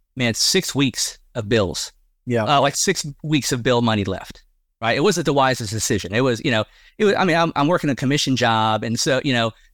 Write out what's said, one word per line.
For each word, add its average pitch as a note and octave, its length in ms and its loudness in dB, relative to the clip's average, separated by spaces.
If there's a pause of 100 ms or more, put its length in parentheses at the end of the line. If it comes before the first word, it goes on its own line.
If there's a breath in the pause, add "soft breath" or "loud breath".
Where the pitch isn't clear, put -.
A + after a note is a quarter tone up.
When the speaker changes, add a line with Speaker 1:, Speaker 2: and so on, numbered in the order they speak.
(160)
Speaker 1:
man, A#2+ 180 0
six - 400 0
weeks - 440 -2 (160)
of G#2+ 140 -8
bills. G2+ 440 0 (360)
Speaker 2:
Yeah. A#2 160 0
Speaker 1:
Uh, C#3+ 160 2
like, C#3 140 2
six - 320 -2 (160)
weeks D3+ 300 -2
of A#2+ 100 -2
bill A#2+ 200 2
money A2 220 2
left, - 380 -8 (380)
right? A2+ 160 0
It C#3+ 60 0
wasn't F3+ 240 2
the D3+ 60 2
wisest B2+ 400 0
decision. G#2 400 -2
It A#2+ 100 2
was, A#2+ 220 0
you D3+ 60 0
know, A2 140 2 (340 soft breath)
it G#3+ 60 2
was, F#3+ 100 4
I F#3 100 2
mean, E3 120 2
I'm, E3 180 2
I'm D3 140 0
working E3 220 0
a B2+ 40 -2
commission C#3 400 0
job. A2 480 2
And A#2 160 -4
so, C3 240 0
you C3+ 100 0
know, A#2 200 0 (220 soft breath)